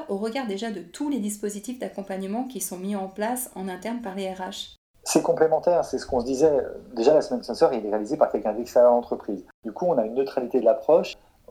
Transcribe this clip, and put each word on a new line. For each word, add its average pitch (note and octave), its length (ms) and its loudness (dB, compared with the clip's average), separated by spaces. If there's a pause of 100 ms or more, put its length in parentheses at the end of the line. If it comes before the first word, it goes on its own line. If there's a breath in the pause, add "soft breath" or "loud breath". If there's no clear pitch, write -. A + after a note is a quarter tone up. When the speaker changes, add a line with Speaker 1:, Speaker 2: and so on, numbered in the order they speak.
Speaker 1:
au G3+ 80 -4
regard A3+ 300 -4
déjà G3+ 240 -4
de F#3+ 80 -8
tous D4 300 -8
les C4+ 100 -2
dispositifs G#3 580 -6
d'accompagnement G3 680 -6
qui B3+ 140 -8
sont F3+ 180 -8
mis G3 180 -6
en F#3+ 120 -6
place A3+ 480 -4
en F#3+ 120 -8
interne G#3+ 340 -8
par F#3+ 140 -8
les G3 160 -4
R F#3 100 -10
H ? F#3+ 340 -10 (280)
Speaker 2:
C'est - 180 2
complémentaire, D#3+ 640 2
c'est B2+ 140 -4
ce - 80 -14
qu'on C3 120 0
se A#2 60 -2
disait. C3+ 260 4 (420)
Déjà, A#2 200 6
l'assessment B2+ 300 2
center, C3+ 340 2
il G#2+ 80 -4
est G#2 40 -4
réalisé G#2+ 280 -2
par A#2+ 140 4
quelqu'un G#2+ 220 -2
d'extérieur A#2+ 380 6
à A#2+ 40 6
l'entreprise. A#2 500 -4 (180)
Du A2 80 -8
coup, F3+ 140 -2
on E3+ 120 2
a A2 80 2
une A2+ 100 -6
neutralité C3 440 0
de A2+ 60 0
l'approche. D3+ 500 4 (360 soft breath)